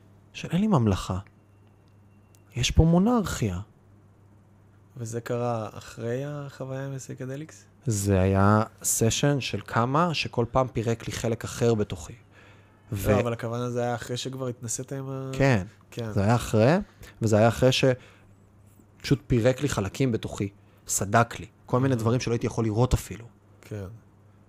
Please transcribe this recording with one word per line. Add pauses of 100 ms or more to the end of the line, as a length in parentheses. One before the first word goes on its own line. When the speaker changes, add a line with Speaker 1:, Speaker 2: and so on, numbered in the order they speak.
(340)
Speaker 1:
של
אין
לי
ממלכה. (1400)
יש
פה
מונרכיה. (1400)
Speaker 2:
וזה
קרה
אחרי
החוויה
עם
הסייקדליקס? (200)
Speaker 1:
זה
היה (200)
סשן
של
כמה,
שכל
פעם
פירק
לי
חלק
אחר
בתוכי. (800)
ו-
Speaker 2:
לא,
אבל
הכוונה
זה
היה
אחרי
שכבר
התנסית
עם
ה-
Speaker 1:
כן. (260)
Speaker 2:
כן.
Speaker 1:
זה
היה
אחרי, (480)
וזה
היה
אחרי
ש-, (1160)
פשוט
פירק
לי
חלקים
בתוכי, (380)
סדק
לי, (200)
כל
מיני
Speaker 2:
אהה.
Speaker 1:
דברים
שלא
הייתי
יכול
לראות
אפילו. (360)
Speaker 2:
כן. (640)